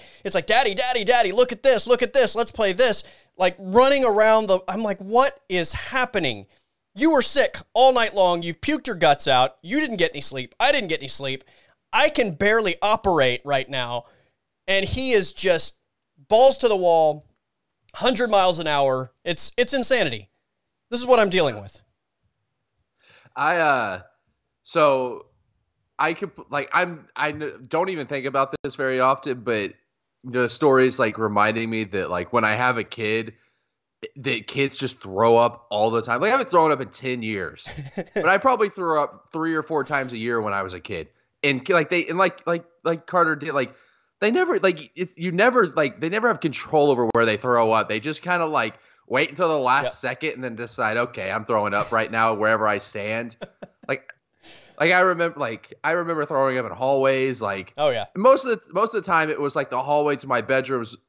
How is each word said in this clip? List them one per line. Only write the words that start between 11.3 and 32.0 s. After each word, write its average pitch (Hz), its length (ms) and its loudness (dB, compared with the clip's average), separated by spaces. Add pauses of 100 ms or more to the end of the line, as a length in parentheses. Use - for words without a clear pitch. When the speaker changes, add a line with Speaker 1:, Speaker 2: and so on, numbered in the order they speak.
Speaker 1:
I 254 160 4
can 247 260 -2
barely 202 480 2
operate 170 640 2
right 135 240 -2
now." 123 360 -6 (600)
And 196 180 0
he 254 280 -2
is 208 200 2
just - 440 -2 (520)
balls 254 300 6
to 247 100 2
the 214 80 2
wall, 160 480 2 (680)
hundred 240 360 0
miles 185 280 4
an 170 80 -6
hour. 135 460 0 (120)
It's, - 320 -6
it's 247 160 -2
insanity. 202 560 -2 (600)
This 240 120 -6
is 247 60 -8
what 247 120 6
I'm 208 120 4
dealing 147 300 0
with. 101 200 -18 (1500)
Speaker 2:
I, 151 220 0
uh, 123 440 0 (640)
so 131 640 0 (720)
I 156 160 0
could, 180 160 -10 (200)
like, 139 220 -6
I'm, 170 420 -2
I 151 180 -4
kn-, 135 360 -12
don't 170 220 -2
even 156 160 -8
think 135 200 -6
about 135 360 -2
this 139 140 -8
very 131 240 -2
often, 131 400 0
but 104 320 -4 (520)
the 123 240 0
story's, 131 500 4
like, 110 200 0
reminding 110 520 0
me 110 140 -4
that, 92 260 -4